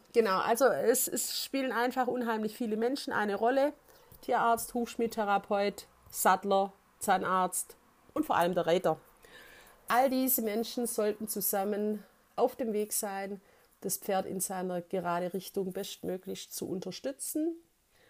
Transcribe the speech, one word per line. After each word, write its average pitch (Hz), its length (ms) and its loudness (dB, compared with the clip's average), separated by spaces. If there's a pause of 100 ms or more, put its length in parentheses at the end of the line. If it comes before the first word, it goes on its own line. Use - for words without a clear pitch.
(140)
genau, 202 260 4
also 240 260 4
es, 214 420 4
es - 360 -4
spielen 262 280 -2
einfach 247 360 0
unheimlich 226 480 -2
viele 214 220 -2
Menschen 247 340 -2
eine 208 240 0
Rolle. 269 380 2 (480)
Tierarzt, 233 520 2
Hufschmied, 233 400 -2
Therapeut, 202 760 0 (220)
Sattler, 196 640 4 (240)
Zahnarzt 185 800 0 (400)
und - 100 -2
vor - 120 2
allem 175 180 4
der 175 100 2
Reiter. 165 340 2 (880)
All 247 220 4
diese 262 320 0
Menschen 226 460 -2
sollten 214 400 -2
zusammen 208 760 -2 (320)
auf 254 200 2
dem 226 180 -4
Weg 208 180 -2
sein, 196 480 -6 (420)
das 190 160 -4
Pferd 190 280 0
in 190 140 -6
seiner 180 420 -4
gerade 175 520 -4
Richtung 190 400 -6
bestmöglich 185 760 -8
zu - 180 -8
unterstützen 277 880 -4 (540)